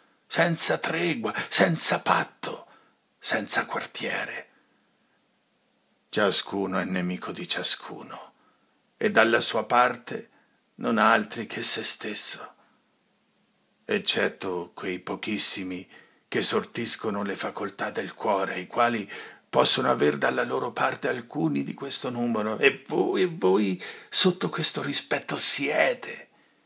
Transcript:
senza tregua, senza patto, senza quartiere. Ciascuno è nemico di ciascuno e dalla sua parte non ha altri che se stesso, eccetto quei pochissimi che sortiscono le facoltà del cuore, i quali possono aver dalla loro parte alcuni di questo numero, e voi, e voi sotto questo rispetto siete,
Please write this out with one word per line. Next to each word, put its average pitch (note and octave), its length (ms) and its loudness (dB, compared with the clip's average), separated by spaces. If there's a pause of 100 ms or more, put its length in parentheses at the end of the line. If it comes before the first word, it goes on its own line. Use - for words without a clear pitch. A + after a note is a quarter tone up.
(280)
senza E3 500 2
tregua, D#3+ 560 -2 (160)
senza - 500 6
patto, - 680 -2 (500)
senza - 480 -2
quartiere. - 840 -8 (1600)
Ciascuno G2 680 0
è F#2 60 0
nemico F2+ 480 -4
di F2 160 -10
ciascuno - 840 -4 (640)
e - 140 0
dalla A2+ 300 6
sua A2 260 0
parte - 640 0 (460)
non A#2 240 0
ha A2 120 6
altri A2 360 0
che - 160 -4
se A2+ 200 4
stesso, - 720 -4 (1300)
eccetto F#2+ 880 -2
quei F#2 240 -6
pochissimi F#2+ 880 -2 (380)
che A2 160 -2
sortiscono G#2+ 800 -2
le G2 120 -4
facoltà G#2 540 -8
del G2 240 -8
cuore, G2 460 -2
i F#2 80 -8
quali A#2+ 420 0 (440)
possono C3 380 4
aver C#3+ 260 2
dalla B2+ 240 0
loro B2+ 300 -2
parte C3 360 -2
alcuni C#3+ 560 -2
di - 120 -8
questo C3+ 340 -6
numero, A2+ 480 -2
e - 300 2
voi, F#3+ 340 0
e F#3 60 4
voi F#3+ 520 2 (300)
sotto - 400 2
questo - 320 -2
rispetto - 560 -2
siete, C#3+ 920 0 (360)